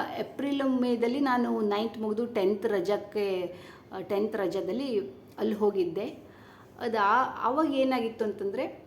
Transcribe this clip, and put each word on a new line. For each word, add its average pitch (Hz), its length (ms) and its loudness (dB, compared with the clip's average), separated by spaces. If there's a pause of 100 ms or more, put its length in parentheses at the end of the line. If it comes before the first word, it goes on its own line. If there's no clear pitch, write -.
(200)
ಏಪ್ರಿಲ್ 269 600 0
ಮೇದಲ್ಲಿ 240 380 2
ನಾನು 240 420 2
ನೈನ್ತ್ 214 360 0
ಮುಗಿದು 214 280 -2
ಟೆಂತ್ 208 400 0
ರಜಕ್ಕೆ, 196 880 0 (380)
ಆ, 190 80 -8
ಟೆಂತ್ 214 340 -2
ರಜಾದಲ್ಲಿ 196 640 -2 (380)
ಅಲ್ಲಿ 214 180 0
ಹೋಗಿದ್ದೆ. 196 500 2 (760)
ಅದು 226 180 -2
ಆ-, 220 440 4
ಆವಾಗ 285 320 2
ಏನಾಗಿತ್ತು 254 520 2
ಅಂತಂದರೆ 208 600 -4